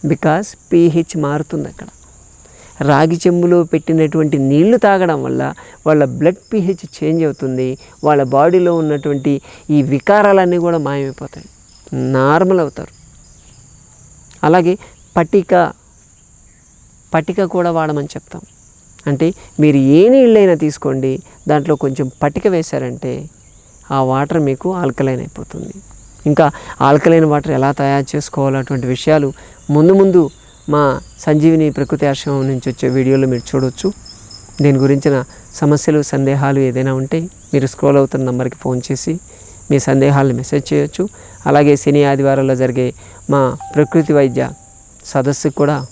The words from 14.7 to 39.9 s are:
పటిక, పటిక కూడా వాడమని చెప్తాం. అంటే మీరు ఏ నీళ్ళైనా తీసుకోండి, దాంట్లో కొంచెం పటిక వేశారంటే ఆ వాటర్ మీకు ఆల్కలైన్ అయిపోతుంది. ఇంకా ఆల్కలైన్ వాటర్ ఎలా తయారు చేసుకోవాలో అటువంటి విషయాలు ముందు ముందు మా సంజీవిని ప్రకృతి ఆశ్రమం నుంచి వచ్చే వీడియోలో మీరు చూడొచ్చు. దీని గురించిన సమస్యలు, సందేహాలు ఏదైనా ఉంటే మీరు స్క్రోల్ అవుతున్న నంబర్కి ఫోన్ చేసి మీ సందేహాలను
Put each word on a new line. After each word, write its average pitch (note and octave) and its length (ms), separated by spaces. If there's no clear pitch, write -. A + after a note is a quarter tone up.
పటిక, F3+ 360
పటిక F#3 300
కూడా F3 220
వాడమని D3+ 380
చెప్తాం. - 260
అంటే C#3+ 180
మీరు D3 180
ఏ - 20
నీళ్ళైనా G#3+ 400
తీసుకోండి, C3+ 480
దాంట్లో D3+ 260
కొంచెం C3+ 220
పటిక D3 320
వేశారంటే C3 580
ఆ C#3 100
వాటర్ C#3+ 360
మీకు C3+ 180
ఆల్కలైన్ C3+ 460
అయిపోతుంది. - 460
ఇంకా D3 200
ఆల్కలైన్ E3 440
వాటర్ D3 260
ఎలా C3+ 120
తయారు C#3 320
చేసుకోవాలో C3+ 480
అటువంటి B2+ 320
విషయాలు D3 340
ముందు E3+ 240
ముందు F3+ 220
మా D3 80
సంజీవిని D#3 440
ప్రకృతి C#3+ 320
ఆశ్రమం C#3 400
నుంచి C3 220
వచ్చే C3 240
వీడియోలో C3+ 360
మీరు A#2+ 200
చూడొచ్చు. C3 360
దీని C#3+ 200
గురించిన C#3 320
సమస్యలు, D3+ 380
సందేహాలు C#3 480
ఏదైనా C3 300
ఉంటే C3+ 200
మీరు C3+ 200
స్క్రోల్ C#3+ 280
అవుతున్న C3+ 280
నంబర్కి B2 340
ఫోన్ B2+ 240
చేసి C#3 260
మీ C#3+ 160
సందేహాలను C3+ 540